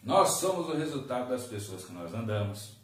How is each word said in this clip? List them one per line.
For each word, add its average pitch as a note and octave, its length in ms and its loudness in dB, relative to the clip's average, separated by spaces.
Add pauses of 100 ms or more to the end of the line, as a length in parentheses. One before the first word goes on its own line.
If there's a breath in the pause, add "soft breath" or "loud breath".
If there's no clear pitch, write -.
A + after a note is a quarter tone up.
Nós F3+ 260 8 (100)
somos F3 300 0
o D3+ 80 0
resultado B2+ 520 -2
das B2+ 140 -2
pessoas G2 420 -8
que F2 60 -16
nós F2 220 -8
andamos. G#2 720 -2